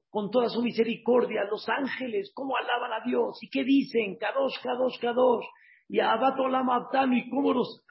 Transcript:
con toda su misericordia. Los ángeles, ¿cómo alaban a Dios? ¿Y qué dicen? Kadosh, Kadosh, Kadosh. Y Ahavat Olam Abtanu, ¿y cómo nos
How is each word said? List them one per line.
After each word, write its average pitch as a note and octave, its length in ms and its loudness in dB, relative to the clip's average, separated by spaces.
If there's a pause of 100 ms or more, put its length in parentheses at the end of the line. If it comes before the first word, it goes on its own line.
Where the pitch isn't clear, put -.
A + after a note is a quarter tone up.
con G#3 220 -4
toda A#3+ 160 2
su G#3 140 -2
misericordia. A3+ 800 0
Los G#3 260 -6
ángeles, A#3+ 640 -4
¿cómo C4 220 -6
alaban A#3+ 380 -2
a A3+ 120 -6
Dios? A#3+ 360 -2
¿Y G#3+ 80 -18
qué C4+ 140 -2
dicen? B3 540 2
Kadosh, - 460 -2
Kadosh, B3 360 -2
Kadosh. A#3+ 460 2 (440)
Y G#3 100 0
Ahavat A3+ 400 2
Olam C4 300 0
Abtanu, B3+ 460 2
¿y - 140 0
cómo C#4 240 2
nos - 380 -2